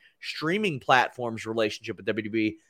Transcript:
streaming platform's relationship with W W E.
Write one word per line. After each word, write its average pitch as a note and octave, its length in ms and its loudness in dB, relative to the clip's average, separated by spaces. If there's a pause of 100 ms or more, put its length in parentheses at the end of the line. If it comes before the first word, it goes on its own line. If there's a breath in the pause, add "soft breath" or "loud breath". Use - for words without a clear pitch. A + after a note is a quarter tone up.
(220 soft breath)
streaming E3+ 580 -2
platform's A#2 680 2
relationship A2 500 -2
with G2 80 -16
W G#2+ 180 -2
W G#2+ 200 0
E. G#2+ 140 0 (120)